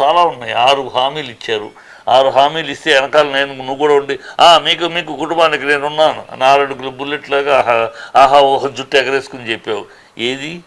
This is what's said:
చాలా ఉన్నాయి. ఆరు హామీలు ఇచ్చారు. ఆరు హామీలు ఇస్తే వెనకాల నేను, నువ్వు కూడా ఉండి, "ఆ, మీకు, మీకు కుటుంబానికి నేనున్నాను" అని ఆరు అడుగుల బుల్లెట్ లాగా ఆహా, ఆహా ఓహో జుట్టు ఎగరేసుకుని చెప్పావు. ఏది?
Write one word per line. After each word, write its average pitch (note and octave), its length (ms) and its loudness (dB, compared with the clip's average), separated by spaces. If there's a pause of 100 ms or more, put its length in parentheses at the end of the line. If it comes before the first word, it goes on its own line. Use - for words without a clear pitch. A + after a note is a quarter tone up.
చాలా E3 220 4
ఉన్నాయి. B2 280 -4
ఆరు B2+ 420 0
హామీలు C3+ 360 -2
ఇచ్చారు. G#2+ 400 -6 (380)
ఆరు C3 200 4
హామీలు C#3+ 420 0
ఇస్తే C#3+ 240 -2
వెనకాల C#3 320 2
నేను, C#3 280 -4
నువ్వు C3 200 -8
కూడా D3 200 2
ఉండి, C#3 240 0 (220)
"ఆ, E3 180 8
మీకు, D#3+ 260 -2
మీకు E3 320 -6
కుటుంబానికి D#3 480 0
నేనున్నాను" D3 580 0 (100)
అని C3 120 -4
ఆరు C#3 160 6
అడుగుల C3+ 280 -4
బుల్లెట్ C#3 420 -10
లాగా C#3 280 0
ఆహా, A2+ 320 0 (320)
ఆహా C#3 180 4
ఓహో C#3 280 2
జుట్టు C3+ 280 -6
ఎగరేసుకుని C3 540 -4
చెప్పావు. G#2+ 340 -6 (340)
ఏది? C3+ 480 -6